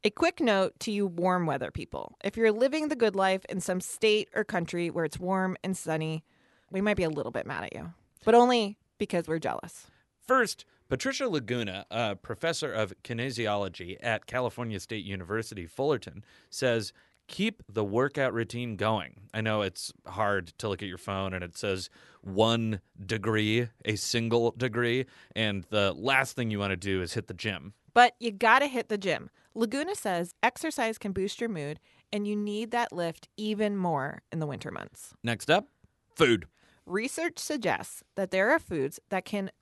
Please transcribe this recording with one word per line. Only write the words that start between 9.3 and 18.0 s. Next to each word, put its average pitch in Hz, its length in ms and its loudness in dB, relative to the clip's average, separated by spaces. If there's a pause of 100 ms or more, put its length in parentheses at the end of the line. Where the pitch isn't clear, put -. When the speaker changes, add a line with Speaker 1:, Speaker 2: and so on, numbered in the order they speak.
Speaker 1:
jealous. - 480 -6 (360)
Speaker 2:
First, 254 400 2 (240)
Patricia 262 400 -2
Laguna, 117 600 -2
a 110 240 0
professor 151 580 -4
of 107 200 0 (100)
kinesiology 104 1000 -2
at 110 260 -2
California 120 520 -4
State 107 260 -8
University, 98 600 -6
Fullerton, 131 580 -4 (260)
says, 117 420 0 (340)
"Keep - 420 -2
the 104 160 0
workout 123 480 0